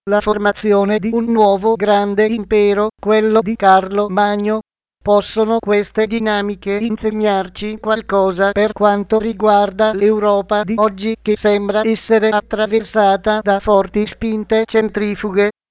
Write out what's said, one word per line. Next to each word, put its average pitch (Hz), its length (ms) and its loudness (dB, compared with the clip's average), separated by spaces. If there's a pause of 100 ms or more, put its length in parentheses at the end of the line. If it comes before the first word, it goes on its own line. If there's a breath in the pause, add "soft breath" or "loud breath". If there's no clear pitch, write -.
la 208 120 2
formazione 208 800 0
di 214 120 -4
un 226 120 -2
nuovo 220 500 2
grande 202 520 2
impero, 208 680 0
quello 214 440 2
di 220 160 -4
Carlo 190 520 2
Magno. 208 520 -2 (420)
Possono 214 560 0
queste 208 480 -2
dinamiche 208 760 -4
insegnarci 214 1000 -2
qualcosa 196 720 0
per 208 180 0
quanto 208 480 0
riguarda 208 720 0
l'Europa 208 720 0
di 202 140 -6
oggi, 208 440 -2
che 208 160 -2
sembra 208 480 0
essere 220 440 0
attraversata 214 1120 0
da 202 160 0
forti 208 480 0
spinte 220 580 -2
centrifughe? 208 840 -2 (200)